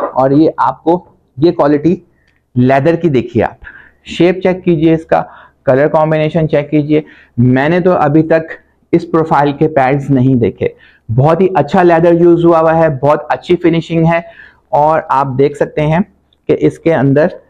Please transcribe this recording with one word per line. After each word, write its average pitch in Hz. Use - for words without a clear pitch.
और 135
ये 156
आपको, 156
ये 165
quality 151
leather 135
की 165
देखिए 117
आप, -
Shape 175
check 185
कीजिए, 165
इसका 160
color 135
combination 156
check 147
कीजिए। 151
मैंने 135
तो 180
अभी 156
तक 160
इस 170
profile 147
के 156
pants 139
नहीं 131
देखे। 107
बहुत 147
ही 190
अच्छा 180
leather 170
use 170
हुआ 170
हुआ 160
है, 160
बहुत 147
अच्छी 151
finishing 165
है। 170
और 151
आप 139
देख 139
सकते -
हैं 156
कि 151
इसके -
अंदर 139